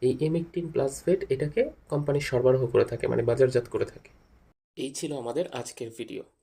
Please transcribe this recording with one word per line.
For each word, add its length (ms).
এই 160
emectin 460
plus 200
vet 240
এটাকে 320
কোম্পানি 300
সরবরাহ 480
করে 180
থাকে, 220
মানে 160
বাজারজাত 440
করে 180
থাকে। 240
এই 160
ছিল 260
আমাদের 300
আজকের 500
ভিডিও। 260